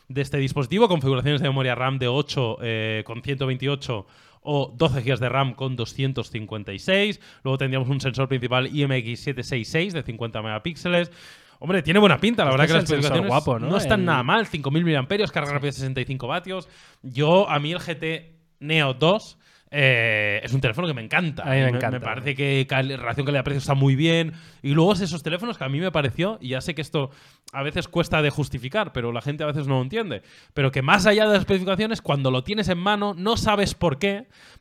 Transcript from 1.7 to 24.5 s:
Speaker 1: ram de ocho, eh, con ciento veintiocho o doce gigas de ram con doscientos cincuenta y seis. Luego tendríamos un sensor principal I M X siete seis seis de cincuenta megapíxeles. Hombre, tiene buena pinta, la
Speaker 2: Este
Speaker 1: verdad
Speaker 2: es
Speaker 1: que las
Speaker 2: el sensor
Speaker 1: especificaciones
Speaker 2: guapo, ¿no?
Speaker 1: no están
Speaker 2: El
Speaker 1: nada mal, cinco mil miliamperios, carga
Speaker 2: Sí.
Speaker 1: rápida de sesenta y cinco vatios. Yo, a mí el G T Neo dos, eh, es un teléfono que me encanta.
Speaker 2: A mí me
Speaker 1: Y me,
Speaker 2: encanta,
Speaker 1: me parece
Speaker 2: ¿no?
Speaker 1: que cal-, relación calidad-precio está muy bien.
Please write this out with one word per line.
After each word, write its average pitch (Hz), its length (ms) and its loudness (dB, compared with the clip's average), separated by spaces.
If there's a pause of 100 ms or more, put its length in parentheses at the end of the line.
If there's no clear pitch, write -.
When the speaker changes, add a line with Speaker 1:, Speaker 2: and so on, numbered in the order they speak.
Speaker 1:
ram 131 220 -2
de 127 100 -2
ocho, 127 540 0
eh, 110 440 -2
con 117 160 -12
ciento 135 260 -4
veintiocho 131 580 -4 (360)
o 139 340 -2
doce 135 260 2
gigas 123 180 0
de 123 100 0
ram 131 240 0
con 131 220 -6
doscientos 123 540 -4
cincuenta 107 440 -8
y 95 60 -8
seis. 196 420 0 (220)
Luego 135 140 0
tendríamos 131 320 -2
un 135 120 0
sensor 131 260 -2
principal 127 480 0
I 143 80 2
M 135 140 0
X 117 260 -6
siete 131 200 -6
seis 120 260 -4
seis 175 240 -2
de 143 100 -4
cincuenta 113 380 -8
megapíxeles. 170 720 -2 (480)
Hombre, 175 220 0
tiene 165 180 4
buena 190 200 8
pinta, 214 240 2
la 143 80 4
Speaker 2:
Este 131 100 4
Speaker 1:
verdad 151 40 6
Speaker 2:
es 147 60 4
Speaker 1:
que - 20 4
las 131 100 4
Speaker 2:
el - 40 -6
sensor 143 280 2
Speaker 1:
especificaciones 127 300 2
Speaker 2:
guapo, 123 140 0
¿no? 117 120 -2
Speaker 1:
no 196 60 2
están 202 240 2
Speaker 2:
El 180 60 2
Speaker 1:
nada 139 160 2
mal, 196 240 2
cinco 143 220 -4
mil 160 140 2
miliamperios, 165 480 0
carga 147 180 -4
Speaker 2:
Sí. 143 40 -4
Speaker 1:
rápida 143 160 -2
de 135 40 -4
sesenta 131 280 -4
y 123 40 -4
cinco 127 220 -6
vatios. 180 400 -6 (340)
Yo, 151 480 4
a 151 100 2
mí 147 120 -2
el 175 80 -4
G 170 180 -8
T 160 380 -8 (240)
Neo 147 340 2
dos, 165 440 2 (380)
eh, 113 680 4
es 117 100 -6
un 135 80 0
teléfono 131 260 0
que 156 60 -2
me 117 80 -8
encanta. 156 420 -2
Speaker 2:
A - 40 -6
mí 135 40 0
me 135 180 4
Speaker 1:
Y - 20 0
me, 120 60 0
Speaker 2:
encanta, 127 220 -2
Speaker 1:
me 123 60 -8
parece 123 260 -4
Speaker 2:
¿no? 131 60 -4
Speaker 1:
que 139 320 0
cal-, 135 200 0
relación 131 360 -4
calidad-precio 143 340 0
está 139 140 0
muy 135 220 6
bien. 165 380 2 (280)